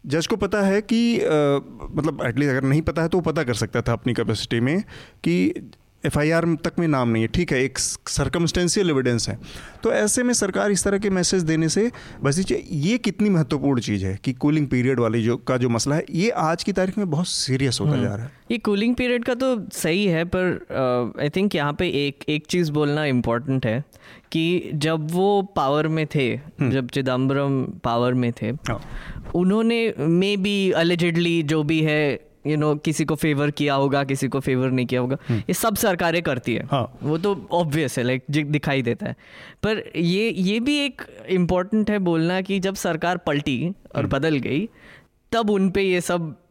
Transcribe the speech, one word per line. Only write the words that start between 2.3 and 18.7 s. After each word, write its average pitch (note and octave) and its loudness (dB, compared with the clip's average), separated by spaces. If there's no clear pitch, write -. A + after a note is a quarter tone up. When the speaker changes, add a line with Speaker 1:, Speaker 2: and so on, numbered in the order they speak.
Speaker 1:
least C#3+ 0
अगर C3 0
नहीं C#3 4
पता E3 -2
है E3 2
तो F#3 0
वो F3+ 2
पता D#3 -2
कर A#2+ -2
सकता A#2 -2
था A#2+ -2
अपनी A#2+ -2
कैपेसिटी A2+ -2
में C#3+ 0
कि F3 2
एफ़आईआर D#3 2
तक E3+ -4
में E3+ 2
नाम C3 2
नहीं A2+ 2
है, A2+ 0
ठीक E3+ 0
है, C3 2
एक C3+ -4
सर्कमस्टेंशियल E3+ 0
एविडेंस B2 0
है। - -8
तो A3+ 2
ऐसे G#3+ 2
में B3 2
सरकार G3+ 0
इस F#3+ 0
तरह G3+ 2
के G3+ 0
मैसेज F#3 2
देने D#3+ 2
से G#3 2
बस D3 0
ये, - -2
ये F3 0
कितनी G#3 0
महत्वपूर्ण C#3 2
चीज़ G2+ -2
है F#2+ -4
कि C3+ -2
कूलिंग D3 2
पीरियड B2+ 2
वाली A2+ 2
जो, A#2 2
का B2+ -2
जो B2 2
मसला A#2 0
है, E3 -2
ये F#3 0
आज E3+ 0
की - -2
तारीख F#3 0
में G3+ -2
बहुत D#3 0
सीरियस C3 -2
होता D3+ 2
Speaker 2:
हम्म। C3 2
Speaker 1:
जा G2+ -2
रहा A2 -8
है। C#3 -14
Speaker 2:
ये A#3 0
कूलिंग A3 0